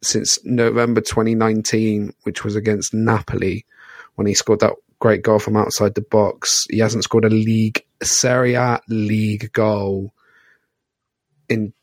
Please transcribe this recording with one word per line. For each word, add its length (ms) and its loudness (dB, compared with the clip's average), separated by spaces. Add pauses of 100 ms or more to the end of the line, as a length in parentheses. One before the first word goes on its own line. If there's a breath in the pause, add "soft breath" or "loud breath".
since 440 -2
November 560 2
twenty 340 0
nineteen, 760 0 (100)
which 220 -8
was 100 -4
against 380 -2
Napoli, 720 -2 (500 loud breath)
when 120 0
he 60 0
scored 280 2
that 140 0 (240)
great 240 2
goal 160 4
from 180 -2
outside 380 0
the 60 -4
box. 680 0
He 100 -2
hasn't 240 0
scored 220 2
a 40 4
league, 540 0 (180)
Serie 520 0
A 340 2
league 640 -2
goal 640 -2 (1400 soft breath)
in 340 -2